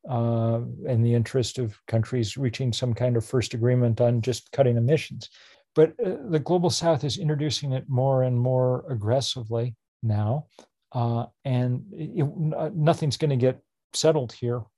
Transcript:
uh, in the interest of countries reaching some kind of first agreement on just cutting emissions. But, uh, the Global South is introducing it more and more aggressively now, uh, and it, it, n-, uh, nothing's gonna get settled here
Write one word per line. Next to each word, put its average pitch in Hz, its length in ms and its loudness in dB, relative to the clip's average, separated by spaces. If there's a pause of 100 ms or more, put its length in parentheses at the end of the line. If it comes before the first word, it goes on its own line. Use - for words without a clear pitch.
uh, 117 520 0 (260)
in 113 160 2
the 117 100 4
interest 120 460 0
of 113 280 -6
countries 113 520 -2
reaching 127 340 -2
some 120 220 -2
kind 123 200 0
of 113 120 0
first 120 260 -2
agreement 120 480 2
on 120 220 2
just - 300 -4
cutting 120 260 2
emissions. 123 500 0 (460)
But, 160 200 6 (100)
uh, 185 120 -2 (140)
the 156 100 2
Global 175 300 2
South 165 340 0
is 139 140 -4
introducing 147 540 -2
it 131 160 -4
more 131 360 2
and 127 120 0
more 127 520 2
aggressively 117 880 -2 (260)
now, 110 440 0 (440)
uh, 120 360 -2 (180)
and 123 480 -2
it, 156 240 -10
it, 160 60 0
n-, 156 340 -2
uh, 156 180 -4
nothing's 156 420 2
gonna 143 200 0
get 123 240 2 (320)
settled 151 400 2
here 120 300 -4 (160)